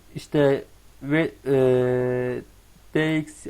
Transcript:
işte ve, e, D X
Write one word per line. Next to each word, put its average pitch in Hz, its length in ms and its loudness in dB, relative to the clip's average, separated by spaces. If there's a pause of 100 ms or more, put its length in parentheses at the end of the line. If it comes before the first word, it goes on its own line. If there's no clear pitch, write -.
(140)
işte 143 500 0 (380)
ve, 151 300 0 (140)
e, 139 60 0 (1400)
D 156 240 0
X - 320 -10